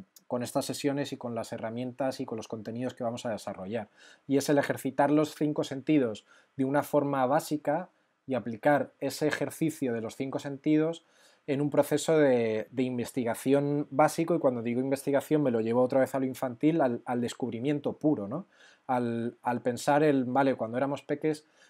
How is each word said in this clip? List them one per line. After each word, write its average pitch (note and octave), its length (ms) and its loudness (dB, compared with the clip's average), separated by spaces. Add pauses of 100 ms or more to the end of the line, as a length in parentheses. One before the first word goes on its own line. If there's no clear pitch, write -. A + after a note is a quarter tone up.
(260)
con B2 160 -4
estas C3 220 -4
sesiones C#3 480 -4
y C3 40 -10
con A#2+ 200 -8
las A2+ 160 -6
herramientas A#2+ 640 -6
y B2+ 80 -6
con A#2 100 -8
los G#2+ 120 -10
contenidos A#2 460 -8
que B2+ 100 -8
vamos A#2 220 -6
a A#2+ 40 -4
desarrollar. G2+ 580 -8 (380)
Y C3+ 120 2
es C3 100 -2
el D3 100 4
ejercitar C#3 540 0
los D3+ 240 2
cinco D3+ 260 -2
sentidos C3+ 640 0 (300)
de C3+ 80 0
una C#3+ 180 2
forma C#3+ 440 2
básica D#3 640 0 (360)
y C3 80 -4
aplicar B2 640 2
ese C#3+ 300 0
ejercicio C#3+ 680 -2
de A#2 60 -4
los A2 160 -8
cinco C3+ 240 -6
sentidos D3+ 640 0 (420)
en C#3 140 0
un D3 100 0
proceso D3 480 2
de, A#2 520 4
de A#2+ 120 0
investigación C3+ 1080 0
básico, D#3 440 2
y E3 40 2
cuando B2 240 0
digo A#2+ 180 -2
investigación C#3 600 0
me C3+ 80 2
lo A2+ 100 2
llevo A2+ 220 2
otra C3 180 4
vez B2+ 140 2
a C#3 40 0
lo C3 80 0
infantil, C3+ 540 0
al, B2 240 0
al B2 160 -4
descubrimiento A#2+ 760 -4
puro, A#2 340 0
¿no? D3+ 180 -8 (400)
Al, A#2 560 -2
al A#2+ 200 -2
pensar C#3+ 400 2
el, C#3+ 220 4
"Vale, C3 300 2
cuando A2+ 220 -4
éramos C#3 260 -2
peques, D3+ 420 -4 (260)